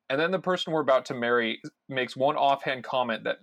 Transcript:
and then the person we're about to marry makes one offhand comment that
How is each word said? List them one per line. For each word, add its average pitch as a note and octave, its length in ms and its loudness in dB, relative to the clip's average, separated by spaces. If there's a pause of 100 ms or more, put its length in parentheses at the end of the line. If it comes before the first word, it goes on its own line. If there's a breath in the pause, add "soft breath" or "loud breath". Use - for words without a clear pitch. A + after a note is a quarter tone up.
and C3+ 100 0
then E3 120 2
the F#3 80 0
person F3 340 -2
we're D#3+ 80 2
about C3 240 4
to - 80 -6
marry A#2+ 480 0 (260)
makes C3 300 -4
one C#3 180 2
offhand C3+ 480 0
comment A#2+ 400 -2
that A#2 200 -2